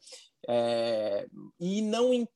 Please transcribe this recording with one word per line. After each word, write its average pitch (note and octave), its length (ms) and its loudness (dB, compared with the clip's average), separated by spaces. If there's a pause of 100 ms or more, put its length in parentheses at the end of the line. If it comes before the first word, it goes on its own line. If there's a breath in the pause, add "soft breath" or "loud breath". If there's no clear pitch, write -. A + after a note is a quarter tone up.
(500 loud breath)
É, A#2 800 0 (320)
e F#3+ 240 -2
não A#3 300 2
im-, A#3+ 220 0